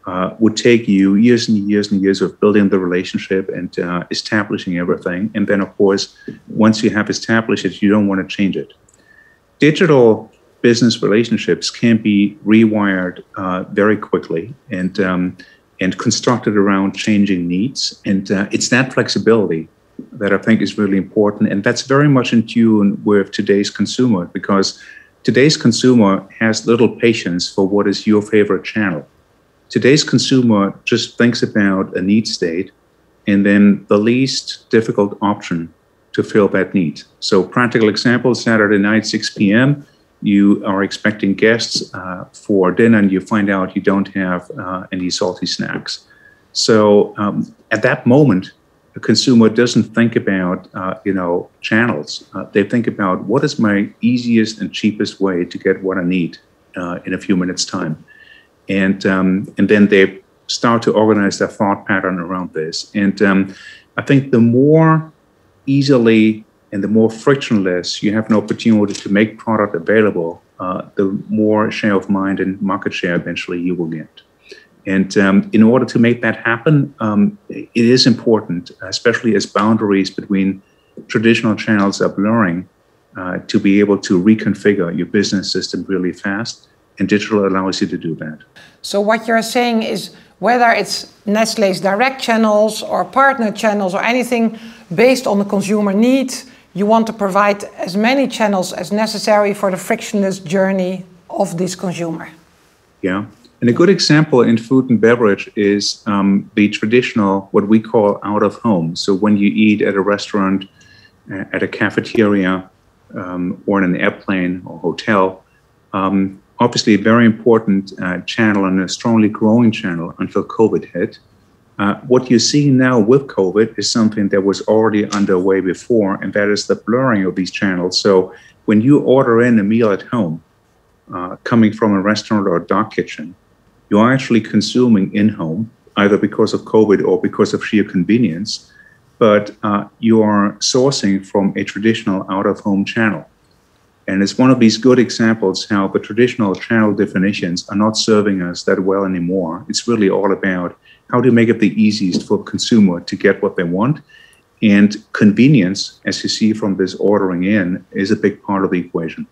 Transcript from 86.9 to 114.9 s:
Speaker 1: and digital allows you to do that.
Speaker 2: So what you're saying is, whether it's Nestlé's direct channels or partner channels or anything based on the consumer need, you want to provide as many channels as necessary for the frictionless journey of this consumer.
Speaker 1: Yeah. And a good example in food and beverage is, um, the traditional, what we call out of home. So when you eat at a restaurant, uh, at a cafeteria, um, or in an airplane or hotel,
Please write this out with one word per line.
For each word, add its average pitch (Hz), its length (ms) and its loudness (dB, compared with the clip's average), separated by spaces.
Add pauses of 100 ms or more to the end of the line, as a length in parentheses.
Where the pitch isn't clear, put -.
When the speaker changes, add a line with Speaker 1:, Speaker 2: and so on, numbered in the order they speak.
Speaker 1:
and 98 100 -2
digital 104 380 0
allows 95 340 -2
you 98 80 -2
to - 100 -6
do 82 180 -6
that. 78 220 -12 (440)
Speaker 2:
So - 180 -4
what 226 260 -2
you're 226 160 0
saying 233 420 -2
is, - 300 -8 (240)
whether 233 320 2
it's - 420 -4 (140)
Nestlé's 208 540 0
direct 220 400 -2
channels 220 640 2
or 190 220 -4
partner 262 460 2
channels 202 440 -2
or - 80 -2
anything 233 560 -2 (360)
based 254 320 4
on 202 120 0
the 202 60 0
consumer 202 480 0
need, 254 420 2 (400)
you 190 120 -2
want 226 200 2
to 214 60 -6
provide 202 520 0 (140)
as 180 180 -6
many 254 320 2
channels 196 440 -2
as 170 200 -8
necessary 208 640 0
for 202 160 -2
the 185 60 -4
frictionless 196 640 -4
journey 190 640 -2 (260)
of 170 260 -4
this 180 180 -4
consumer. 165 540 -8 (720)
Speaker 1:
Yeah. 98 240 -4 (400)
And 120 60 4
a - 20 2
good 175 160 4
example 156 540 4
in 113 160 4
food 131 320 0
and 110 100 2
beverage 113 560 2
is, 101 500 0
um, 98 480 0
the 104 140 4
traditional, 107 840 0
what 104 140 2
we 110 140 4
call 104 420 0
out 104 200 -2
of 98 140 0
home. 87 380 -2
So 101 200 -2
when 104 240 2
you 101 100 2
eat 107 320 2
at 101 140 0
a 98 80 0
restaurant, 98 640 -2 (640)
uh, 98 180 -8
at 95 120 -4
a 95 40 -2
cafeteria, 101 1000 -2 (460)
um, 90 500 -8
or 98 180 0
in - 20 0
an 90 140 0
airplane 92 680 -4
or 82 140 -16
hotel, 95 600 -2 (520)